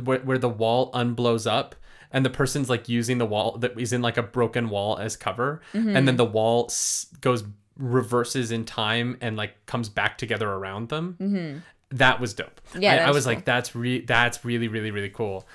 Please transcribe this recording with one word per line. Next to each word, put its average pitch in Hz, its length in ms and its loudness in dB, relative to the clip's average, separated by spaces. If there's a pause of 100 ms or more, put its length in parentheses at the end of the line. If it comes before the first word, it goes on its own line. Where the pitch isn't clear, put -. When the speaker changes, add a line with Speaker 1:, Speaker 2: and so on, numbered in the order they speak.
Speaker 1:
where, 131 160 2
where 131 180 0
the 120 100 0
wall 113 460 2
unblows 120 520 2
up 117 280 -2 (360)
and 131 140 2
the 127 60 2
person's, 131 400 -2
like, 117 180 -2
using 120 300 0
the 117 80 2
wall 104 320 0
that 117 200 -2
is 117 140 -2
in, 123 80 2
like, 120 160 0
a 120 60 0
broken 113 480 0
wall 101 280 0
as 110 180 -6
cover. 131 440 -4 (140)
Speaker 2:
Mm-hmm. 214 220 0
Speaker 1:
And 135 120 6
then 127 80 2
the 120 80 6
wall 113 460 2
s-, - 360 -2 (140)
goes, 123 220 2 (340)
reverses 120 760 0
in 113 120 -2
time 117 560 -2
and, 110 160 -4
like, 107 300 -8
comes 120 240 -4
back 104 260 0
together 110 320 -2
around 98 420 -6
them. 170 300 -6
Speaker 2:
Mm-hmm. 180 380 -4 (380)
Speaker 1:
That 127 240 4
was 117 120 -4
dope. - 280 -12 (180)
Speaker 2:
Yeah, 190 140 6
Speaker 1:
I, - 40 6
Speaker 2:
that 110 100 4
Speaker 1:
I - 20 4
Speaker 2:
was 143 80 4
Speaker 1:
was 131 100 2
like, 117 120 0
Speaker 2:
cool. - 80 -12
Speaker 1:
"That's 123 280 0
re-, 120 260 -2
that's 117 440 2
really, 117 240 -2
really, 107 240 -4
really 101 180 -6
cool." 98 440 -6